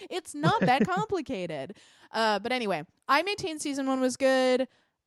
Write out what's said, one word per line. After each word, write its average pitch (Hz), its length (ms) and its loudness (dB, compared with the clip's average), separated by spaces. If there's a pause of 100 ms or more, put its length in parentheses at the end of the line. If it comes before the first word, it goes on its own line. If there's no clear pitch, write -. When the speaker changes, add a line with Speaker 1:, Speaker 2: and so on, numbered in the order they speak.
Speaker 1:
It's - 260 -8
not 330 260 2
that 247 240 4
Speaker 2:
<laughs> - 20 0
Speaker 1:
complicated. 240 880 -4 (340)
Uh, 214 280 2
but 233 120 -4
anyway, 196 320 -2 (240)
I 294 160 4
maintain 370 360 -4
season 277 280 -4
one 269 140 0
was 254 160 0
good. 262 500 4 (400)